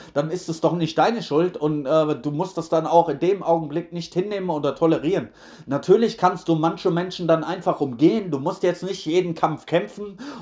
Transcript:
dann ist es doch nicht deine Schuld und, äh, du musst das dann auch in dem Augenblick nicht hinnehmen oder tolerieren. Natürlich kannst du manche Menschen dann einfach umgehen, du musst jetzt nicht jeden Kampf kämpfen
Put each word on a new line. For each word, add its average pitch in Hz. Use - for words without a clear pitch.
dann 151
ist 170
es 160
doch 156
nicht 165
deine 202
Schuld 170
und, 147
äh, 151
du 147
musst 151
das 160
dann 160
auch 165
in 139
dem 180
Augenblick 165
nicht 170
hinnehmen 190
oder 143
tolerieren. 160
Natürlich 185
kannst 180
du 165
manche 170
Menschen 175
dann 160
einfach 180
umgehen, 156
du 135
musst 180
jetzt 175
nicht 185
jeden 175
Kampf 156
kämpfen 202